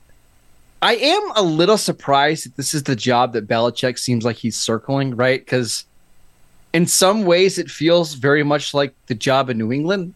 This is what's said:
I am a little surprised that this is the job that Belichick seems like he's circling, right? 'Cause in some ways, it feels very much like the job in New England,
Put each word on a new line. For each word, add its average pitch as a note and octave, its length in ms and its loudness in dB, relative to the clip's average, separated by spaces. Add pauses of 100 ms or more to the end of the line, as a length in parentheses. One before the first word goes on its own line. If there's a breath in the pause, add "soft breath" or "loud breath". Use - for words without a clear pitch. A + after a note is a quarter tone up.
(800)
I G#3+ 140 2
am F4 400 0
a A3 60 2
little F3 360 2
surprised D3+ 680 0
that - 120 -20
this C3+ 160 -6
is D3 100 -4
the C3+ 120 -2
job B2 380 2
that G#2+ 140 -4
Belichick A#2+ 520 0
seems A#2+ 260 -2
like A#2 100 -2
he's - 220 -6
circling, C3+ 580 -4
right? B2+ 300 0
'Cause B2 400 -4 (840)
in E3+ 140 2
some G3+ 400 2
ways, F3+ 320 2
it B2 120 -8
feels D#3+ 440 0
very C#3+ 300 2
much C#3+ 320 -2
like C#3+ 180 -2 (140)
the B2 80 -4
job C3 340 0
in A#2+ 80 -2
New A2+ 160 -2
England, E3 420 -4